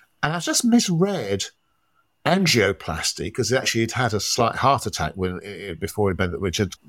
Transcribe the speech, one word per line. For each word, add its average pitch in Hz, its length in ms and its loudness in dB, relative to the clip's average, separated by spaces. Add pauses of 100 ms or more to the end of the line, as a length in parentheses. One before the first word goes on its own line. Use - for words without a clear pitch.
(220)
And 147 100 -2
I 175 60 -4
just 285 260 -2
misread 180 800 2 (800)
angioplasty 101 1080 0
'cause 107 160 -2
he 127 60 4
actually 117 260 0
had 113 100 -2
had 117 220 0
a 101 60 0
slight - 360 0
heart 131 300 2
attack 80 300 -4
when, 92 280 -4
i-, 82 300 -10
before 98 340 -2
he 92 60 2
bent, 87 260 -2
which 90 160 -2
had 95 180 0 (140)